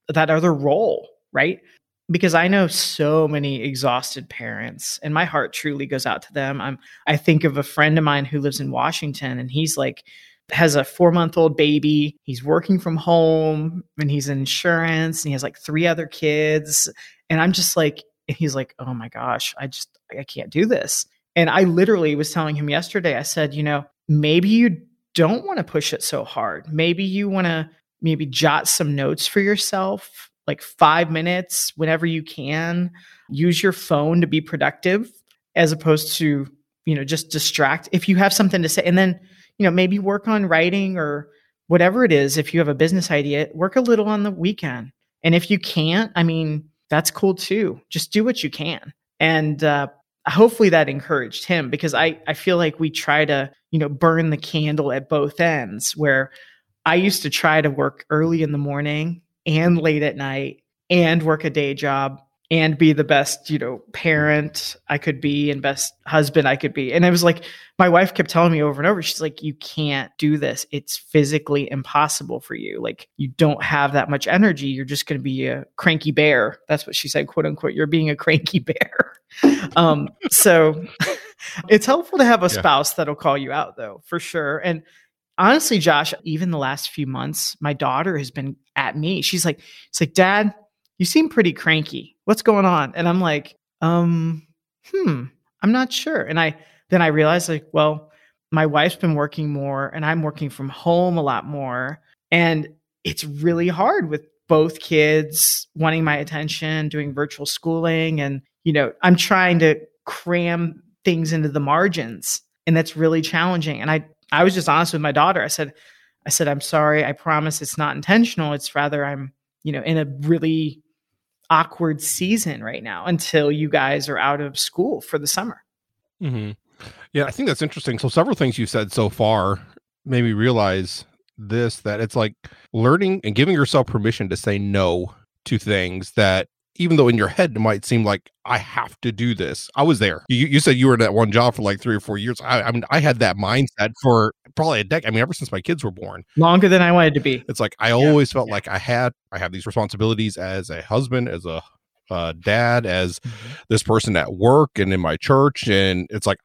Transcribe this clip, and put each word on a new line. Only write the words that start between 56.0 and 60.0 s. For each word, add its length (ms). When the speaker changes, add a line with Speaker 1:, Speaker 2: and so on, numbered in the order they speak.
Speaker 1:
I 80
used 280
to 80
try 300
to 100
work 400
early 320
in 100
the 60
morning 640
and 340
late 240